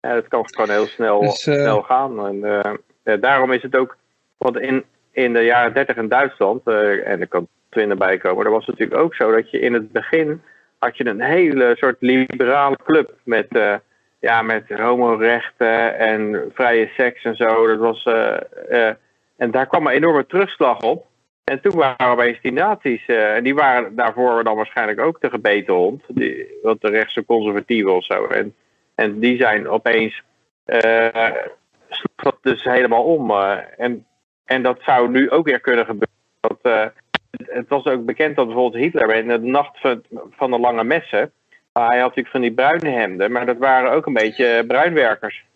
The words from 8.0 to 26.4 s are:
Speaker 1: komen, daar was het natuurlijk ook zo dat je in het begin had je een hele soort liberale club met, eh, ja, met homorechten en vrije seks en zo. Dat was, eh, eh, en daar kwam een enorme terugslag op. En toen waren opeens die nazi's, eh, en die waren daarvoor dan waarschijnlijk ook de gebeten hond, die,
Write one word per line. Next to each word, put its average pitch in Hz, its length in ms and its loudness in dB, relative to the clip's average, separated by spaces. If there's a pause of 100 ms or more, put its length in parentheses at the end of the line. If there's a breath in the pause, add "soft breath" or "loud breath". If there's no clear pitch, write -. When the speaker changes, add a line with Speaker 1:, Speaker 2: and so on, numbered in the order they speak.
Speaker 1:
komen, 95 260 -2
daar 107 80 2
was 110 140 0
het 120 120 -8
natuurlijk - 260 -2
ook 170 100 -4
zo 110 180 2
dat 113 180 0
je - 100 -4
in 123 120 0
het 110 200 -4
begin 156 500 -2 (360 soft breath)
had 120 180 -4
je 127 100 -4
een 107 140 -4
hele 135 580 4
soort 127 220 0
liberale 131 840 2
club 156 300 2 (100)
met, 113 240 0
eh, 107 260 2 (460)
ja, 117 220 0
met 110 260 -4
homorechten 113 1300 0
en 107 560 -2
vrije 117 420 2
seks 123 280 -2
en 113 120 -4
zo. 113 300 2
Dat 110 120 2
was, 110 260 -2
eh, 113 320 0 (320)
eh, 113 260 2 (440)
en 120 120 -2
daar 127 160 -2
kwam 160 200 0
een 127 60 2
enorme 147 340 2
terugslag 165 540 0
op. 151 260 -2 (380)
En 135 160 -4
toen 202 160 0
waren 131 300 0
opeens 120 360 0
die 131 100 -4
nazi's, 156 540 -2
eh, 107 300 2
en 117 80 -2
die 135 100 0
waren 123 420 2
daarvoor 120 480 0
dan 110 120 0
waarschijnlijk 107 440 -4
ook 160 200 -2
de 127 100 -2
gebeten 104 440 0
hond, 95 340 0
die, - 380 -4 (160)